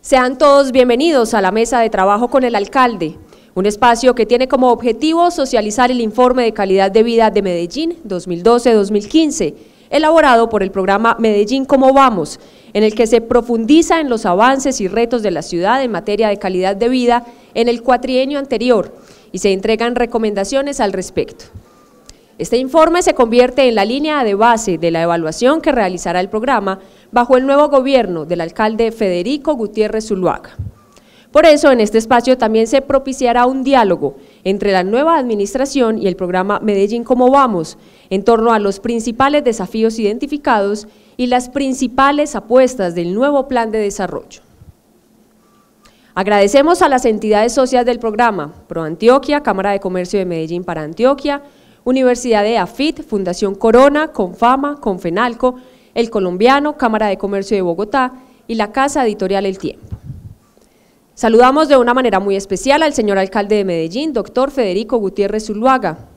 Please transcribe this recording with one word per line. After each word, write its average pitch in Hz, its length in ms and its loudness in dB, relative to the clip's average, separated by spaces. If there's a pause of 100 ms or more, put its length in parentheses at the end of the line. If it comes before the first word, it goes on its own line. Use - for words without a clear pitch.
Sean 254 300 2
todos 277 340 4
bienvenidos 247 600 2
a 214 80 2
la 190 100 0
mesa 226 300 0
de 220 80 0
trabajo 202 400 2
con 262 160 2
el 233 100 -2
alcalde, 202 600 0 (380)
un 185 100 -2
espacio 233 500 2
que 226 100 0
tiene 240 220 0
como 254 240 2
objetivo 294 600 0
socializar 247 600 0
el 247 80 -2
informe 247 440 2
de 220 100 0
calidad 196 360 2
de 220 140 4
vida 226 260 2
de 202 120 0
Medellín 190 640 -4
dos 185 200 -8
mil 175 160 -6
doce 240 300 4
dos 202 180 2
mil 214 200 -2
quince, 294 460 0 (340)
elaborado 302 580 4
por 214 160 -2
el 190 80 -6
programa 196 480 0
Medellín 220 460 0
Cómo 269 260 4
Vamos, 247 480 2 (320)
en 208 120 0
el 214 120 0
que 233 100 2
se 226 140 2
profundiza 240 800 2
en 302 80 -4
los 226 180 -4
avances 262 540 2
y 196 80 -4
retos 233 360 -2
de 202 80 0
la 156 100 -4
ciudad 202 420 -2
en 247 80 -4
materia 208 380 -2
de 202 80 -2
calidad 190 400 -4
de 233 100 -2
vida 240 380 0 (280)
en 233 140 0
el 233 160 -2
cuatrienio 254 560 0
anterior 240 540 -2 (400)
y 180 60 -8
se 202 120 0
entregan 220 440 -2
recomendaciones 233 840 -2
al 202 140 0
respecto. - 540 -8 (880)
Este - 200 -2
informe 320 440 2
se 339 140 0
convierte 247 520 2
en 226 60 2
la 202 100 2
línea 285 400 -2
de 202 120 0
base 220 420 2
de 165 140 -2
la 165 100 -2
evaluación 170 580 0
que 311 120 0
realizará 185 480 -2
el 190 100 -4
programa 214 480 -2 (340)
bajo 247 240 2
el 262 120 2
nuevo 285 200 4
gobierno 254 580 0
del 175 160 -4
alcalde 220 500 -2
Federico 226 640 -2
Gutiérrez 214 500 -4
Zuluaga. 185 460 -4 (800)
Por 320 160 6
eso, 294 240 6
en 247 80 4
este 214 180 0
espacio 233 400 2
también 220 300 0
se 269 160 0
propiciará 254 640 0
un 262 160 -2
diálogo 196 540 0 (260)
entre 202 280 -2
la 185 120 2
nueva 277 340 0
administración 240 800 -2
y - 80 -6
el 185 100 -2
programa 185 440 -2
Medellín 208 440 -2
Cómo 254 280 4
Vamos, 240 480 0 (320)
en 196 120 -2
torno 226 300 4
a 214 60 2
los 196 200 -2
principales 240 640 -2
desafíos 220 540 -2
identificados 220 880 -2 (280)
y 247 100 -2
las 247 240 -2
principales 269 840 -2
apuestas 240 580 0
del 175 220 -4
nuevo 277 320 0
plan 233 240 -4
de 220 80 -2
desarrollo. 196 600 -8 (1700)
Agradecemos 208 720 4
a 302 60 4
las 262 160 0
entidades 220 480 0
socias 254 300 0
del 247 140 0
programa, 214 560 -2 (140)
Proantioquia, 226 760 0
Cámara 202 300 -2
de 196 80 -2
Comercio 185 400 -4
de 185 60 -2
Medellín 170 380 -6
para 160 200 -8
Antioquia, 277 580 -2 (420)
Universidad 247 600 0
de 226 140 0
afit, 214 440 -4
Fundación 196 540 -4
Corona, 277 540 4
Confama, 254 720 -2
Confenalco, 226 760 -4 (380)
El 233 160 -2
Colombiano, 233 680 0
Cámara 220 320 -2
de 196 100 -4
Comercio 196 380 -4
de 196 60 0
Bogotá 208 500 -2 (340)
y 233 100 -8
la 208 180 -4
Casa 277 320 0
Editorial 196 400 -2
El 190 120 -4
Tiempo. - 380 -10 (1160)
Saludamos 254 560 4
de 285 80 6
una 240 160 2
manera 240 260 0
muy 196 160 -2
especial 202 480 -2
al 294 100 0
señor 208 240 0
alcalde 202 380 -2
de 202 80 0
Medellín, 185 480 -4
doctor 247 400 -2
Federico 226 460 -2
Gutiérrez 208 480 -4
Zuluaga 214 720 -2